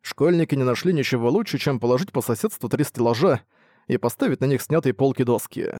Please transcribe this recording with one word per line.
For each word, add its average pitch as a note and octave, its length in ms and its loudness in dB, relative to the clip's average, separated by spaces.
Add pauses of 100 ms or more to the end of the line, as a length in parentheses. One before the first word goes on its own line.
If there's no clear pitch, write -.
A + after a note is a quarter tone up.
Школьники E3 540 0
не C3+ 100 0
нашли B2+ 280 0
ничего B2 380 0
лучше, E3+ 280 -2
чем C3 220 -2
положить B2+ 320 0
по C3+ 80 -2
соседству - 480 -4
три D3 160 0
стеллажа B2 580 0 (460)
и B2 80 0
поставить C3 440 0
на B2+ 60 0
них C3+ 160 0
снятые D3+ 320 0
полки C3+ 300 0
доски. - 560 -2